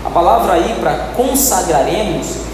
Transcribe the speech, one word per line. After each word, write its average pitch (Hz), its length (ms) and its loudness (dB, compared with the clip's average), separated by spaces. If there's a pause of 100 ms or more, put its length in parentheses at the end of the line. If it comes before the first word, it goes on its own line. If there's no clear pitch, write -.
A - 60 -4
palavra 185 440 2
aí 165 260 0
para 151 140 0 (220)
"consagraremos" 180 1080 0 (280)